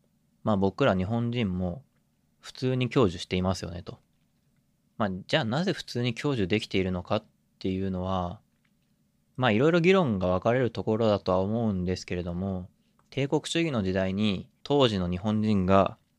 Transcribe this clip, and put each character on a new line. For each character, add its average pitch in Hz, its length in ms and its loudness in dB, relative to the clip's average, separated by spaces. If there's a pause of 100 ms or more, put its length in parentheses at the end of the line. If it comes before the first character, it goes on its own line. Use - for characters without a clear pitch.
(440)
ま 110 80 2
あ、 104 40 2
僕 98 280 0
ら 104 120 4
日 92 80 0
本 117 280 -2
人 101 260 -2
も 90 240 -4 (580)
普 - 120 -20
通 131 240 -2
に 127 120 0
享 113 200 4
受 85 100 -6
し - 80 -12
て 92 100 -2
い 90 60 0
ま 92 120 0
す - 100 -10
よ 87 60 -10
ね 87 120 -12
と。 - 160 -18 (1000)
ま 113 100 -2
あ、 98 40 -2 (160)
じ 143 100 0
ゃ 160 40 2
あ 139 40 -2
な 127 200 -2
ぜ 196 80 0
普 - 120 -8
通 - 180 -6
に 123 120 -2
享 143 200 -2
受 104 120 0
で 104 140 2
き - 80 -12
て - 100 -2
い 92 60 2
る 92 80 -2
の 90 100 -4
か 104 140 -4
っ 110 80 -4 (340)
て - 100 -6
い 95 160 -2
う 95 60 -4
の 92 140 -4
は、 92 360 -4 (960)
ま 127 120 2
あ、 - 20 4
い 104 80 4
ろ 139 120 4
い - 20 4
ろ 175 80 4
議 175 120 4
論 139 280 2
が 90 80 0
分 92 120 2
か 117 120 2
れ 127 80 2
る 117 100 0
と 95 140 -8
こ 110 140 0
ろ 113 100 2
だ 101 100 4
と 95 140 -2
は 92 80 2
思 110 300 0
う - 20 0
ん 92 120 -2
で 90 120 -2
す - 100 -10
け 98 80 -6
れ 90 80 -4
ど 87 100 -6
も、 92 360 -6 (420)
帝 135 160 -4
国 147 200 -2
主 - 140 -2
義 165 120 -2
の 113 100 0
時 95 100 0
代 95 220 0
に 101 340 -2 (140)
当 143 240 4
時 104 140 2
の 87 100 -2
日 90 80 -2
本 107 240 0
人 104 240 2
が 98 320 4 (200)